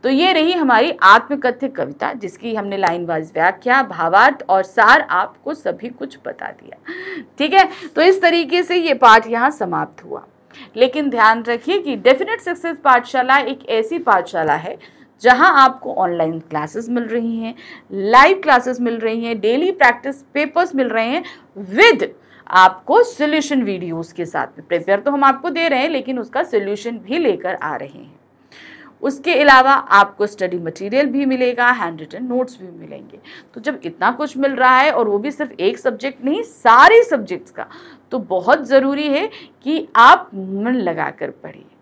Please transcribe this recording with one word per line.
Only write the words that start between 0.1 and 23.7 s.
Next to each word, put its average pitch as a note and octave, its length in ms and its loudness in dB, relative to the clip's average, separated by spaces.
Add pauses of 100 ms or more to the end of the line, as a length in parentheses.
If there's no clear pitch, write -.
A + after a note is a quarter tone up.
रही E4 200 0
हमारी C#4 380 0 (120)
आत्मकथ्य B3 680 2
कविता C#3+ 460 -8
जिसकी - 400 -10
हमने G3 220 -6
लाइन F3 300 -2
वाइज D#3+ 280 -6
व्याख्या, G3 480 0
भावार्थ G3 680 0
और F#3+ 140 2
सार A#3 400 4
आपको G3+ 520 -6
सभी F#3 360 -10
कुछ C4 360 -16
बता - 220 -14
दिया। F4+ 720 -16 (160)
ठीक D#4 140 -2
है, F#4+ 160 4 (280)
तो D4+ 60 2
इस F#4+ 200 4
तरीके E4+ 400 0
से F4+ 140 -4
ये E4 180 0
पाठ A3+ 320 6
यहाँ A#3 240 0
समाप्त F3 540 -8
हुआ। C#3+ 200 -16 (520)
लेकिन C4 340 0
ध्यान A3+ 320 2
रखिए A#3+ 360 -4
कि D4 200 -6
डेफिनेट F#4+ 420 0
सक्सेस E4+ 380 -8
पाठशाला B3+ 600 0
एक C4+ 320 -6
ऐसी A3+ 300 -2
पाठशाला F3 560 -2
है D#3+ 200 -10 (460)
जहाँ B3+ 360 4
आपको C4 360 2
ऑनलाइन E3 460 -2
क्लासेस D#3 500 -8
मिल A#3+ 140 -4
रही A3+ 320 -6
हैं, A3+ 180 -8 (360)
लाइव B3+ 520 4
क्लासेस B3 380 0
मिल A#3 160 -2
रही A3+ 280 -6
हैं, A#3 160 -6
डेली C4 320 0
प्रैक्टिस C4+ 520 0
पेपर्स D#4 500 -4
मिल C4 140 -2
रहे A3+ 180 -2
हैं, D4 160 -4 (480)
with D#4+ 360 4 (400)
आपको A3 560 4
सॉल्यूशन D4 600 -2
वीडियोज़ F3 520 -8